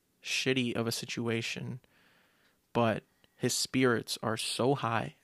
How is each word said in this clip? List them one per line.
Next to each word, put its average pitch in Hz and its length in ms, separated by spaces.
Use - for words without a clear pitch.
shitty 127 520
of 113 100
a 117 60
situation, 120 880
but 113 320
his 123 200
spirits 123 640
are 110 160
so 131 380
high 117 480